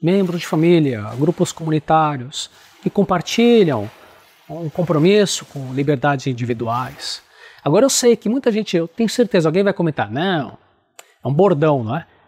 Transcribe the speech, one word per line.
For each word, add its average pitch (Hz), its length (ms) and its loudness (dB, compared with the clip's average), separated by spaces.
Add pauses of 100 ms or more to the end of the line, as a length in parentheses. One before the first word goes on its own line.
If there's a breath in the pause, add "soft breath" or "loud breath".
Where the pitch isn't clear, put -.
membros 175 420 0
de - 40 -10
família, 156 560 2 (160)
grupos 160 320 0
comunitários, 156 1000 -2 (320 soft breath)
que - 80 -6
compartilham 185 1000 2 (580 soft breath)
um 156 220 -10
compromisso 180 760 0
com 131 280 -10
liberdades 143 540 -2
individuais. 120 920 -6 (440 loud breath)
Agora 180 200 4
eu 269 60 4
sei 240 240 4
que - 140 -2
muita 240 240 0
gente, 202 240 -2
eu 165 100 0
tenho 226 220 -2
certeza, 185 400 2
alguém 185 160 2
vai 202 80 2
comentar, 151 360 -2
"Não, 156 480 -4 (680 loud breath)
é - 20 -10
um 131 80 -2
bordão, 156 480 2
não 113 140 -6
é? 165 100 -10 (220 soft breath)